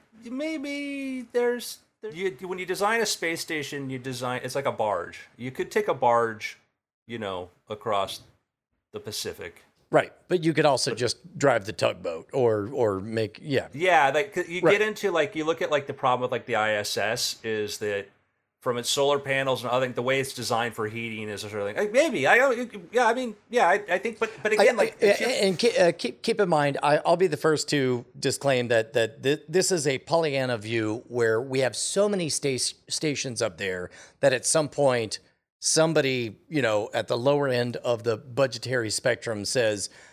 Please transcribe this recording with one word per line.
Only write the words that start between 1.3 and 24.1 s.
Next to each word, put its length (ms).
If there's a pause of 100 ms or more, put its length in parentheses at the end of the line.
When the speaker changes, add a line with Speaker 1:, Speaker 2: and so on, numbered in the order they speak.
Speaker 1:
there's, 460 (220)
there, 120
you, 240 (100)
when 100
you 80
design 360
a 40
space 360
station, 480
you 100
design, 460
it's 100
like 100
a 60
barge. 640
You 160
could 180
take 200
a 40
barge, 640 (500)
you 120
know, 300 (200)
across 520 (720)
the 80
Pacific. 640 (260)
Speaker 2:
Right, 220 (160)
but 160
you 80
could 120
also 260
Speaker 1:
But 80
Speaker 2:
just 380
drive 280
the 80
tugboat 580
or, 400
or 300
make, 400
yeah. 320
Speaker 1:
Yeah, 400
like, 200
'cause 140
you 140
Speaker 2:
Right. 180
Speaker 1:
get 20
into, 300
like, 240
you 80
look 180
at, 100
like, 160
the 60
problem 280
with, 100
like, 140
the 100
I 200
S 200
S 480
is 360
that 280 (540)
from 160
its 140
solar 260
panels 460
and 80
other 160
things, 80
the 80
way 160
it's 160
designed 400
for 120
heating 400
is 160
a 60
sort 140
of 40
thing. 100
Like, 140
maybe, 360
I 100
don't, 540
yeah, 160
I 80
mean, 200 (140)
yeah, 180
I, 220
I 80
think, 220